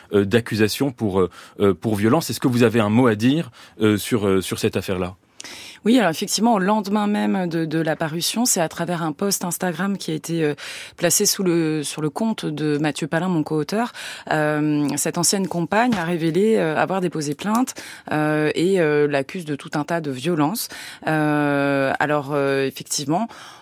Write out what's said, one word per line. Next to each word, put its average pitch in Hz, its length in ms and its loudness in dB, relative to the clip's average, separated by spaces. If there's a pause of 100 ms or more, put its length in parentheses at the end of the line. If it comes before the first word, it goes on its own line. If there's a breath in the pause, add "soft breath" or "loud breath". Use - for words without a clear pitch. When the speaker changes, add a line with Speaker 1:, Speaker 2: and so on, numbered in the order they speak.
(120)
Speaker 1:
euh, 101 120 6
d'accusations 110 680 0
pour, 98 300 0
euh, 87 100 2 (300 loud breath)
euh, 98 140 6
pour 107 200 -2
violence. 117 340 2
Est-ce 117 120 -6
que 151 80 2
vous 120 160 4
avez 117 160 4
un 104 80 2
mot 120 180 4
à 113 80 4
dire, 127 380 0 (280 loud breath)
euh, 107 160 4
sur, 104 300 -2
euh, 95 140 4
sur - 180 -4
cette 113 180 0
affaire-là ? 92 380 -4 (720 loud breath)
Speaker 2:
Oui, 233 160 4
alors 185 100 4
effectivement, 208 440 0
au 202 40 2
lendemain 208 480 0
même 208 400 0
de, 165 180 -2
de 160 140 -2
la 160 160 0
parution, 165 500 -2
c'est 214 160 0
à 160 80 2
travers 170 360 -4
un 156 80 -2
post 202 320 -4
Instagram 185 520 -2
qui - 140 -8
a 160 40 -2
été, 160 280 -4
euh, 147 120 0 (420 loud breath)
placé 175 280 2
sous 196 200 0
le, 160 400 2
sur - 180 -8
le 151 80 0
compte 220 340 -2
de 151 340 0
Mathieu 151 280 -2
Palin, 165 220 0
mon 160 160 2
co-auteur, 190 480 -2 (400 loud breath)
euh, 151 640 2
cette 151 220 -2
ancienne 190 280 0
compagne 208 480 0
a 175 100 -2
révélé, 175 520 2
euh, 160 200 2
avoir 151 240 2
déposé 156 360 -2
plainte, 226 380 0 (360 loud breath)
euh, 151 460 2
et, 180 240 2
euh, 147 260 4
l'accuse 147 380 -2
de 147 100 -4
tout 143 200 -10
un 147 100 -2
tas 170 160 -2
de 147 100 -6
violences. 151 560 0 (400 loud breath)
Euh, 143 920 2
alors, 143 320 0
euh, 139 340 0
effectivement, 151 640 -4 (340 loud breath)